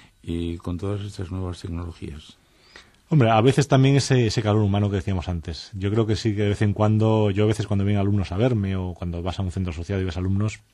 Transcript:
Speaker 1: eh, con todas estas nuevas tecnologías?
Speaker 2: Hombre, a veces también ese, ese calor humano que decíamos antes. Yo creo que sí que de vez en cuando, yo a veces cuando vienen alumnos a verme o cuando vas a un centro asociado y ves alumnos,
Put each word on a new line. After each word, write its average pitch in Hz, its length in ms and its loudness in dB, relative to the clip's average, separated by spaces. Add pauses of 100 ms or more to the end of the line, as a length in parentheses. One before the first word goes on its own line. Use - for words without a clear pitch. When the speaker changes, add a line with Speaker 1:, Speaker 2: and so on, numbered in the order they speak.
(220)
Speaker 1:
eh, 85 400 -6
con 90 160 -6
todas 101 240 -6
estas 95 280 -10
nuevas 92 300 -8
tecnologías? 82 760 -12 (760)
Speaker 2:
Hombre, 131 180 6
a 110 100 6
veces 131 260 4
también 135 300 6
ese, 127 300 2
ese 107 160 -2
calor 107 200 4
humano 101 260 2
que 101 80 -2
decíamos 92 320 -4
antes. 87 460 -8
Yo 98 160 -2
creo 110 160 2
que 107 100 0
sí 110 180 -2
que 104 80 0
de 101 80 2
vez 104 120 0
en 104 120 2
cuando, 107 580 2
yo 104 120 2
a - 40 4
veces 107 180 -2
cuando 101 180 0
vienen 101 160 0
alumnos 98 300 0
a 90 60 -6
verme 101 400 0
o 92 180 -6
cuando 85 280 -6
vas 92 160 -6
a 101 40 -2
un 92 80 -2
centro 87 220 -4
asociado 87 280 -4
y 95 40 -2
ves 92 120 -6
alumnos, 98 440 -2 (140)